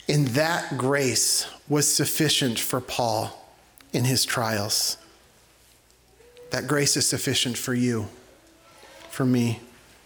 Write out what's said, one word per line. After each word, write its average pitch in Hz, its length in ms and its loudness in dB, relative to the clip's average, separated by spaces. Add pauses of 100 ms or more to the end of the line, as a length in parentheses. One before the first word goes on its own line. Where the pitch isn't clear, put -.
and 147 220 2
that 156 460 0
grace 131 680 0 (220)
was 147 180 2
sufficient 139 720 2
for - 220 -2
Paul 110 680 -2 (460)
in 123 140 0
his 127 180 2
trials. 110 720 0 (1500)
That 127 160 -4
grace 143 300 2
is 151 100 0
sufficient 127 500 0
for - 180 -4
you, 117 340 0 (1000)
for - 160 -2
me. 120 360 2 (460)